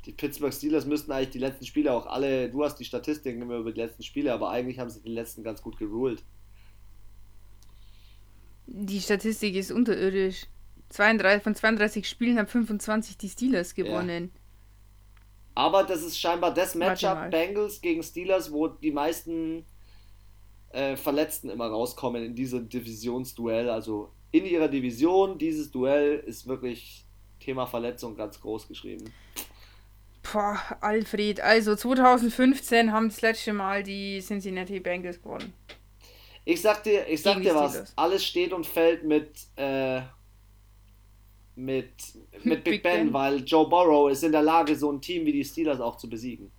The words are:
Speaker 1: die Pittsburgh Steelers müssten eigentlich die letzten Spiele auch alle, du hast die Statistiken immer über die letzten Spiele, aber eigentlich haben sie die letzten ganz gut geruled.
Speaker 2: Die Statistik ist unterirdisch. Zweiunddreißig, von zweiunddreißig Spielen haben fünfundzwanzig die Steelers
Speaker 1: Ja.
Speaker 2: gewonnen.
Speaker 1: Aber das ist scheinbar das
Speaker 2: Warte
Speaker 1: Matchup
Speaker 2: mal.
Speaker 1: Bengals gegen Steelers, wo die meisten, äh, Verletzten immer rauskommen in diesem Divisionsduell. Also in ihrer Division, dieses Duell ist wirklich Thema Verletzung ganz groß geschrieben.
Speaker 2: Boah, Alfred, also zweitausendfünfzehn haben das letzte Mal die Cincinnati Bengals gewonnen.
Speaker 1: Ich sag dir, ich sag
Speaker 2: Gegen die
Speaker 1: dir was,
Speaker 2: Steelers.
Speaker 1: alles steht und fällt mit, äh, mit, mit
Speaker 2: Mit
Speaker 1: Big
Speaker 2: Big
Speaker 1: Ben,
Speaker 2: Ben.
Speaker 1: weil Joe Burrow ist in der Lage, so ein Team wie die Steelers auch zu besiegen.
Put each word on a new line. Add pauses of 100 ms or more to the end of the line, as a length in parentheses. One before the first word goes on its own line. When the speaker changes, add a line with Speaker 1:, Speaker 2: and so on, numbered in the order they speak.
Speaker 1:
die
Pittsburgh
Steelers
müssten
eigentlich
die
letzten
Spiele
auch
alle,
du
hast
die
Statistiken
immer
über
die
letzten
Spiele,
aber
eigentlich
haben
sie
die
letzten
ganz
gut
geruled. (2500)
Speaker 2:
Die
Statistik
ist
unterirdisch. (420)
Zweiunddreißig,
von
zweiunddreißig
Spielen
haben
fünfundzwanzig
die
Steelers
Speaker 1:
Ja.
Speaker 2:
gewonnen. (1200)
Speaker 1:
Aber
das
ist
scheinbar
das
Speaker 2:
Warte
Speaker 1:
Matchup
Speaker 2:
mal.
Speaker 1:
Bengals
gegen
Steelers,
wo
die
meisten, (1040)
äh,
Verletzten
immer
rauskommen
in
diesem
Divisionsduell.
Also (180)
in
ihrer
Division,
dieses
Duell
ist
wirklich (360)
Thema
Verletzung
ganz
groß
geschrieben. (1200)
Speaker 2:
Boah, (200)
Alfred,
also
zweitausendfünfzehn
haben
das
letzte
Mal
die
Cincinnati
Bengals
gewonnen. (920)
Speaker 1:
Ich
sag
dir,
ich
sag
Speaker 2:
Gegen
die
Speaker 1:
dir
was,
Speaker 2:
Steelers.
Speaker 1:
alles
steht
und
fällt
mit, (260)
äh, (1500)
mit, (420)
mit
Speaker 2:
Mit
Speaker 1:
Big
Speaker 2:
Big
Speaker 1:
Ben,
Speaker 2:
Ben.
Speaker 1:
weil
Joe
Burrow
ist
in
der
Lage,
so
ein
Team
wie
die
Steelers
auch
zu
besiegen.